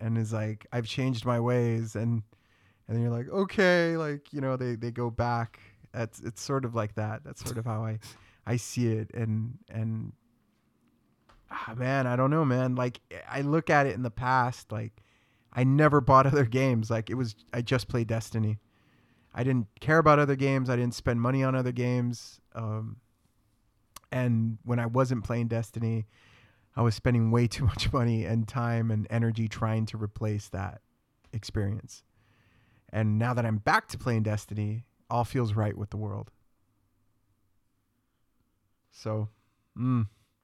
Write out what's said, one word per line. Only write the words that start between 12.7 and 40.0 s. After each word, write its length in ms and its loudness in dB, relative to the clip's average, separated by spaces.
Like, 260 -2
I 100 -4
look 300 2
at 160 6
it 80 0
in 80 -4
the 80 -2
past, 600 0
like, 320 -8
I 120 2
never 380 6
bought 240 8
<laughs> 60 4
other 120 4
games. 460 2
Like, 180 -2
it 60 -6
was, 220 -4
I 80 -2
just 260 0
played 200 -2
Destiny. 500 -2
I 60 -4
didn't 240 0
care 180 4
about 220 8
other 160 2
games. 340 0
I 60 2
didn't 180 0
spend 260 0
money 220 2
on 140 2
other 160 -2
games. 680 -2
Um, 440 -6
and 500 0
when 160 0
I 80 0
wasn't 380 2
playing 240 -2
Destiny, 580 -2
I 60 2
was 120 4
spending 380 2
way 160 4
too 160 -4
<laughs> 80 4
much 200 -2
money 340 2
and 200 0
time 460 -2
and 180 -2
energy 380 0
trying 380 -2
to 100 -8
replace 540 -4
that 320 -8
experience. 720 -6
And 260 2
now 160 2
that 100 0
I'm 140 0
back 300 2
to 100 -10
playing 240 0
Destiny, 640 -4
all 140 0
feels 300 -2
right 220 0
with 140 -8
the 60 -10
world. 340 -8
So, 360 -4
mm, 300 2